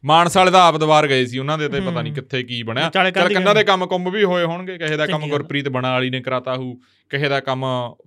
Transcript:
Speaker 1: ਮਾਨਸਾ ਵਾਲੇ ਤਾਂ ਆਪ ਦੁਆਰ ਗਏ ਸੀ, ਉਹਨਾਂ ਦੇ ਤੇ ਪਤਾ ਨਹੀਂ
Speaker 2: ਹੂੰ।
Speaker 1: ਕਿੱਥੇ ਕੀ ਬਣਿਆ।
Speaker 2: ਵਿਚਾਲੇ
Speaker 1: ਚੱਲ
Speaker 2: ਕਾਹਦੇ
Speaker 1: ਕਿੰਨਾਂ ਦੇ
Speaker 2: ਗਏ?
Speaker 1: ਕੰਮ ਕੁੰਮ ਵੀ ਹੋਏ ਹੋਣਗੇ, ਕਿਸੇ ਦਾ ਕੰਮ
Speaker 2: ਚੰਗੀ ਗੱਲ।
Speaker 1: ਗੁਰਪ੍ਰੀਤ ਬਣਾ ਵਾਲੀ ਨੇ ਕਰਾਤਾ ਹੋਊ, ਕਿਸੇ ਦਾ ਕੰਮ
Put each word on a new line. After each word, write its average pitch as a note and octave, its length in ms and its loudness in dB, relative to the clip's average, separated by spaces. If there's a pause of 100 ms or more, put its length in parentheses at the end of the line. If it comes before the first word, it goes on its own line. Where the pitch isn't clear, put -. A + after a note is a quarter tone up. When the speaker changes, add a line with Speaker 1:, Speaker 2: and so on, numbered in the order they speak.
Speaker 1:
ਮਾਨਸਾ E3+ 360 4
ਵਾਲੇ F#3 100 6
ਤਾਂ F3+ 180 8
ਆਪ D#3 80 4
ਦੁਆਰ D#3 300 4
ਗਏ C3 200 2
ਸੀ, A#2+ 120 -8
ਉਹਨਾਂ D3 200 -4
ਦੇ D3+ 100 -4
ਤੇ C#3+ 120 -4
ਪਤਾ D3+ 220 -4
ਨਹੀਂ D3 100 -8
Speaker 2:
ਹੂੰ। - 20 -12
Speaker 1:
ਕਿੱਥੇ C3 280 -6
ਕੀ A#2+ 200 -10
ਬਣਿਆ। A2+ 220 -4
Speaker 2:
ਵਿਚਾਲੇ F#3 260 0
Speaker 1:
ਚੱਲ F#3 100 0
Speaker 2:
ਕਾਹਦੇ F#3 140 2
Speaker 1:
ਕਿੰਨਾਂ F#3+ 200 2
ਦੇ G#3+ 60 4
Speaker 2:
ਗਏ? G#3 40 2
Speaker 1:
ਕੰਮ F#3+ 220 2
ਕੁੰਮ F3+ 240 -4
ਵੀ G#3 140 0
ਹੋਏ F3+ 200 0
ਹੋਣਗੇ, F3+ 340 -6
ਕਿਸੇ D#3 180 -4
ਦਾ D3+ 100 0
ਕੰਮ D#3 120 -2
Speaker 2:
ਚੰਗੀ D3+ 120 -8
ਗੱਲ। C#3+ 80 0
Speaker 1:
ਗੁਰਪ੍ਰੀਤ C#3+ 300 -4
ਬਣਾ B2+ 240 -2
ਵਾਲੀ B2+ 180 0
ਨੇ C3 100 -6
ਕਰਾਤਾ B2+ 360 -4
ਹੋਊ, B2+ 180 -8 (360)
ਕਿਸੇ C#3+ 180 -2
ਦਾ C#3 120 0
ਕੰਮ C3 260 -4 (400)